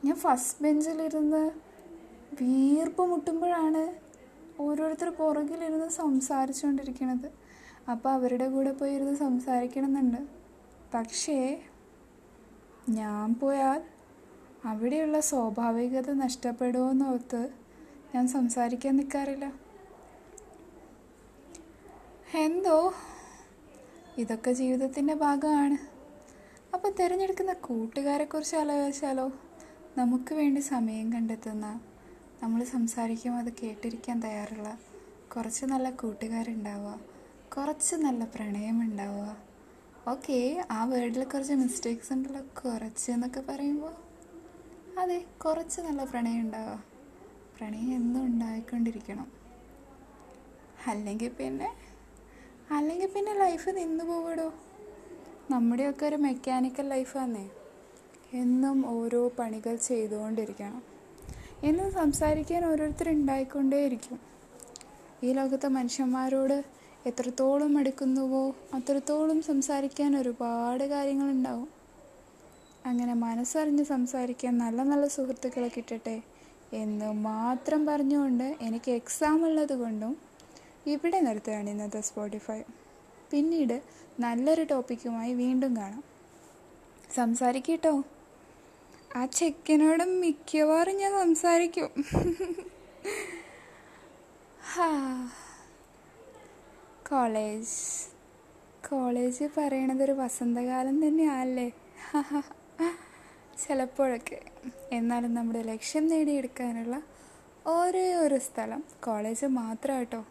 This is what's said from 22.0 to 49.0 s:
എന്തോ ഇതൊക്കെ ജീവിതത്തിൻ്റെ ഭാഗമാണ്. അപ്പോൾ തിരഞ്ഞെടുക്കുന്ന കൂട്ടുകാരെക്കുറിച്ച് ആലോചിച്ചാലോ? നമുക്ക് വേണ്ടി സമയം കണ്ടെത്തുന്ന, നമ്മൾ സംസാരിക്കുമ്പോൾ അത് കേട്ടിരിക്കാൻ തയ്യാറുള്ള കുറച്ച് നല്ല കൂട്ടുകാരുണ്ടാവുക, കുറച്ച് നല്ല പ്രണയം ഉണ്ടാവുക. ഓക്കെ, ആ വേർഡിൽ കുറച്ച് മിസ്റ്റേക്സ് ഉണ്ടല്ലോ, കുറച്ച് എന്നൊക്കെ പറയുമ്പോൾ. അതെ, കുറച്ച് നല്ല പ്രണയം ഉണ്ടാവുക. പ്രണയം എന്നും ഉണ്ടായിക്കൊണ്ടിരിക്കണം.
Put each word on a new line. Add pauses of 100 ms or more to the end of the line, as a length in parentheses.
എന്തോ (1200)
ഇതൊക്കെ
ജീവിതത്തിൻ്റെ
ഭാഗമാണ്. (1000)
അപ്പോൾ
തിരഞ്ഞെടുക്കുന്ന
കൂട്ടുകാരെക്കുറിച്ച്
ആലോചിച്ചാലോ? (680)
നമുക്ക്
വേണ്ടി
സമയം
കണ്ടെത്തുന്ന, (640)
നമ്മൾ
സംസാരിക്കുമ്പോൾ
അത് (100)
കേട്ടിരിക്കാൻ
തയ്യാറുള്ള (580)
കുറച്ച്
നല്ല
കൂട്ടുകാരുണ്ടാവുക, (560)
കുറച്ച്
നല്ല
പ്രണയം
ഉണ്ടാവുക. (720)
ഓക്കെ,
ആ
വേർഡിൽ
കുറച്ച്
മിസ്റ്റേക്സ്
ഉണ്ടല്ലോ, (180)
കുറച്ച്
എന്നൊക്കെ
പറയുമ്പോൾ. (1080)
അതെ, (200)
കുറച്ച്
നല്ല
പ്രണയം
ഉണ്ടാവുക. (720)
പ്രണയം
എന്നും
ഉണ്ടായിക്കൊണ്ടിരിക്കണം. (1600)